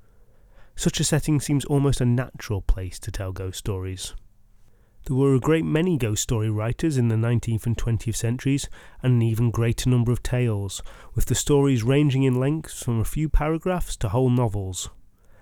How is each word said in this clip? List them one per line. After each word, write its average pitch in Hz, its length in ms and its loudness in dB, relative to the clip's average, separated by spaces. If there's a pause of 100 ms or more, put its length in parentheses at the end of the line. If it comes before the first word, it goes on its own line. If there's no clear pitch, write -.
(760)
Such - 220 -2
a 156 60 0
setting 151 340 2
seems 139 280 0
almost 139 340 2
a 131 40 2
natural 120 560 -2
place - 380 -2
to - 140 -10
tell 95 180 -6
ghost 95 280 -8
stories. 92 540 -6 (960)
There 135 80 -2
were 135 220 4
a 123 40 2
great 160 240 2
many 160 320 2
ghost 113 280 -2
story 110 260 0
writers 120 460 -2
in 120 100 4
the 113 100 2
nineteenth 113 480 0
and 117 140 -2
twentieth 113 380 -2
centuries, 131 520 -2 (320)
and 127 140 2
an 117 80 4
even 117 300 2
greater 117 360 0
number 123 220 4
of 117 140 -2
tales, 110 580 -2 (320)
with 107 120 2
the 123 100 0
stories 139 480 2
ranging 135 400 4
in 127 160 2
lengths 151 420 -4
from 117 160 -2
a 110 60 2
few 151 240 -2
paragraphs 160 680 0
to 113 100 -2
whole 127 220 2
novels. 104 600 -2 (520)